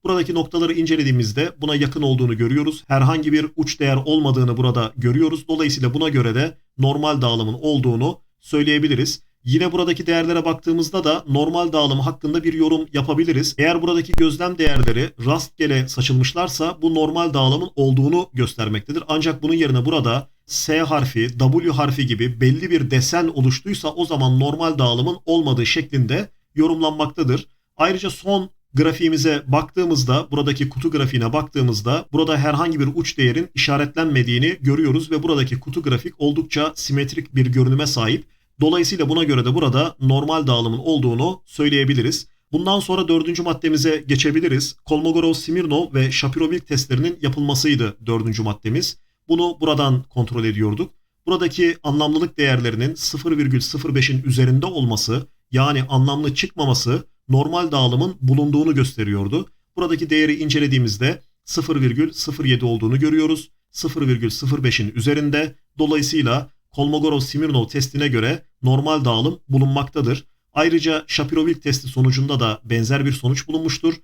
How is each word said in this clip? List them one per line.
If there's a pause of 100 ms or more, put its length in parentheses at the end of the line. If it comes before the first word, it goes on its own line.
Buradaki
noktaları
incelediğimizde
buna
yakın
olduğunu
görüyoruz.
Herhangi
bir (100)
uç
değer
olmadığını
burada
görüyoruz.
Dolayısıyla
buna
göre
de (200)
normal
dağılımın
olduğunu (200)
söyleyebiliriz. (220)
Yine
buradaki
değerlere
baktığımızda
da
normal
dağılım
hakkında
bir
yorum
yapabiliriz.
Eğer
buradaki
gözlem
değerleri (160)
rastgele
saçılmışlarsa
bu
normal
dağılımın
olduğunu
göstermektedir.
Ancak
bunun
yerine
burada (180)
S
harfi, (100)
W
harfi
gibi
belli
bir
desen
oluştuysa
o
zaman
normal
dağılımın (100)
olmadığı
şeklinde (240)
yorumlanmaktadır. (300)
Ayrıca
son (240)
grafiğimize
baktığımızda,
buradaki
kutu
grafiğine
baktığımızda
burada
herhangi
bir
uç
değerin
işaretlenmediğini
görüyoruz
ve
buradaki
kutu
grafik
oldukça
simetrik
bir
görünüme
sahip. (360)
Dolayısıyla
buna
göre
de
burada
normal
dağılımın
olduğunu
söyleyebiliriz. (240)
Bundan
sonra
dördüncü
maddemize
geçebiliriz. (100)
Kolmogorov-Smirnov
ve
Shapiro-Wilk
testlerinin
yapılmasıydı (100)
dördüncü
maddemiz. (300)
Bunu
buradan
kontrol
ediyorduk. (320)
Buradaki
anlamlılık
değerlerinin
sıfır
virgül
sıfır
beşin
üzerinde
olması, (240)
yani
anlamlı
çıkmaması (240)
normal
dağılımın
bulunduğunu
gösteriyordu. (280)
Buradaki
değeri
incelediğimizde (220)
sıfır
virgül
sıfır
yedi
olduğunu
görüyoruz. (200)
Sıfır
virgül
sıfır
beşin
üzerinde. (240)
Dolayısıyla (260)
Kolmogorov-Smirnov
testine
göre (200)
normal
dağılım
bulunmaktadır. (280)
Ayrıca
Shapiro-Wilk
testi
sonucunda
da
benzer
bir
sonuç
bulunmuştur.